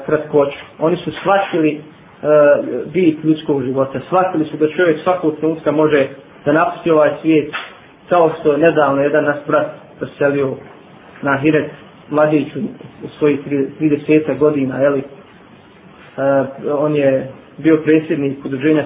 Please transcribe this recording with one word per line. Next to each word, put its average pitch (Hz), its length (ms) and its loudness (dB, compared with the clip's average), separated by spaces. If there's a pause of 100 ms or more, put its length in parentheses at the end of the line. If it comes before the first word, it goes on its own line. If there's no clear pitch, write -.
kratkoću. 147 520 0 (200)
Oni 165 180 0
su 160 140 -8
shvatili, 175 640 0
e, 147 60 -10 (1120)
bit 156 320 2
ljudskog 156 380 0
života. 135 440 -2
Shvatili 180 380 0
su 147 120 -10
da 151 120 2
čovjek 165 340 0
svakog 160 340 0
trenutka 160 360 -2
može 147 360 2 (360)
da 147 80 0
napusti 170 380 0
ovaj 151 200 4 (100)
svijet, 156 320 0 (560)
kao 165 320 4
što - 120 2
je 143 60 0
nedavno 147 440 2
jedan 143 220 0
naš 143 120 0 (100)
brat 147 200 0 (320)
preselio 139 560 -2 (680)
na 143 100 0
Ahiret, 143 380 0 (400)
mladić 151 380 0 (560)
u - 40 -12 (100)
svojih 147 260 0
tri-, 139 340 -4
tridesetak 147 600 0
godina, 135 400 0
jeli? 139 240 0 (1160)
E, 139 260 2 (280)
on 151 240 0
je 135 360 0 (260)
bio 156 260 4
predsjednik 151 600 0
udruženja 135 420 0